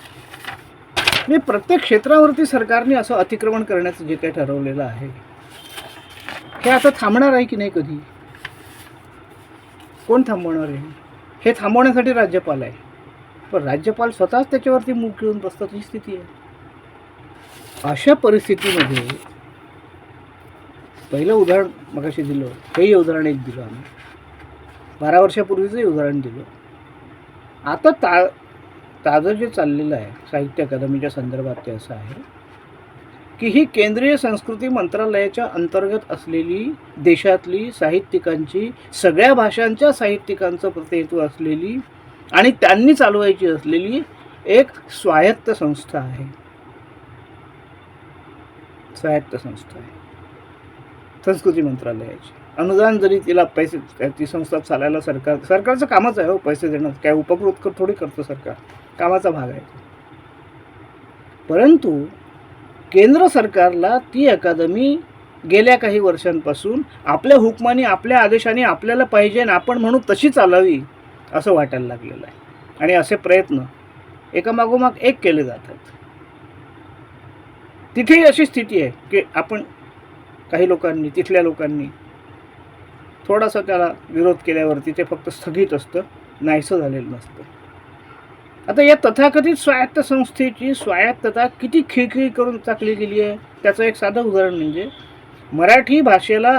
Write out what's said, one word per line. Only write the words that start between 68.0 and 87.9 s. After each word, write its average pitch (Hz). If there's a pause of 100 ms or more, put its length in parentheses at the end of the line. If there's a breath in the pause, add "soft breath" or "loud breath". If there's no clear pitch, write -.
आदेशाने 226
आपल्याला 233
पाहिजे 208
आणि 226
आपण 214
म्हणू 240 (100)
तशी 202
चालावी 185 (540)
असं 156
वाटायला 135
लागलेलं 117
आहे - (460)
आणि 160
असे 175
प्रयत्न 180 (760)
एकामागोमाग 233 (100)
एक 254
केले 156
जातात. 120 (2250)
तिथेही 294
अशी 302
स्थिती 220
आहे 127 (200)
की 196 (140)
आपण 208 (880)
काही 175
लोकांनी, 160
तिथल्या 180
लोकांनी 151 (1400)
थोडासा 214
त्याला 180 (180)
विरोध 170 (100)
केल्यावरती 156
ते 170
फक्त 165
स्थगित 180
असतं, 147 (400)
नाहीसं 151
झालेलं 135
नसतं. - (1200)